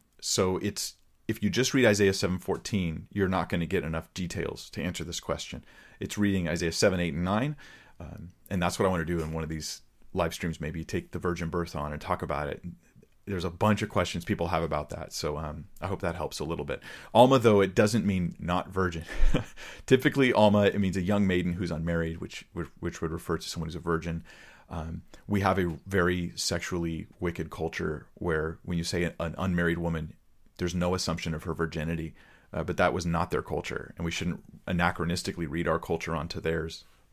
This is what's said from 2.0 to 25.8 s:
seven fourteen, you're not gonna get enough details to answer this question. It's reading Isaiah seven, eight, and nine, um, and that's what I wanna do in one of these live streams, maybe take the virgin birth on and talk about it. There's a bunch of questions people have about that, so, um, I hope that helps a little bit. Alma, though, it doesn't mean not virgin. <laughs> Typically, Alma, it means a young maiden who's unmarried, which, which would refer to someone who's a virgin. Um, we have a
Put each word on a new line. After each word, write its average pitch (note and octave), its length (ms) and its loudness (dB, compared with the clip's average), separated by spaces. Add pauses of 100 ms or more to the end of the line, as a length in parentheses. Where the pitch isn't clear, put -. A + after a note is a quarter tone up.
seven F#2 240 0
fourteen, F2 720 -4
you're G2 160 2
not F2+ 220 0
gonna E2+ 160 0
get E2+ 180 0
enough D#2+ 300 -6
details - 560 -6
to - 120 -10
answer F2 220 -4
this E2+ 160 -8
question. - 460 -8 (340)
It's - 180 -6
reading F#2+ 300 2
Isaiah E2+ 240 0
seven, F#2 300 2
eight, E2+ 120 0
and F2 120 -2
nine, A#2+ 320 0 (420)
um, E2+ 320 -14 (180)
and F2+ 140 0
that's F2 160 0
what G2 60 4
I F#2+ 40 4
wanna F2 140 0
do E2+ 160 0
in D#2 140 -4
one D#2+ 100 -4
of D2+ 60 -6
these D#2 320 -8 (320)
live E2+ 200 0
streams, E2 280 -6
maybe D#2+ 240 -6
take - 260 -6
the F2+ 80 -6
virgin F2 300 -2
birth E2+ 260 -4
on D2 160 -4
and D2+ 100 -8
talk F#2 200 -2
about D2+ 260 -2
it. - 160 -8 (640)
There's F#2 180 -4
a E2+ 60 -4
bunch G#2 320 2
of G#2 60 -2
questions F2+ 360 -2
people E2+ 220 0
have E2+ 160 0
about D2+ 260 -2
that, E2 240 -10
so, D2 240 -4
um, D2+ 280 -8 (140)
I - 60 -6
hope F#2 160 -4
that E2+ 140 -2
helps - 240 -6
a D#2+ 40 -4
little D#2 220 -4
bit. C2+ 160 -6 (320)
Alma, B2+ 240 10
though, G#2+ 240 8
it F#2+ 140 2
doesn't A2 280 4
mean F#2 360 0
not F2+ 320 -2
virgin. F2+ 340 -2 (260)
<laughs> - 540 -2
Typically, C3+ 480 6
Alma, G#2 300 8
it G2+ 180 4
means F#2+ 160 2
a F#2 60 0
young G2+ 240 2
maiden F2+ 260 2
who's F2 160 -4
unmarried, E2 480 -2
which, - 280 -12 (340)
which E2+ 200 -6
would D#2+ 120 -2
refer E2 260 -2
to - 100 -12
someone D#2+ 200 -6
who's D#2+ 80 -8
a E2+ 40 -10
virgin. E2 440 -2 (480)
Um, E2 320 -8 (240)
we G2+ 140 2
have F#2+ 180 4
a E2+ 260 0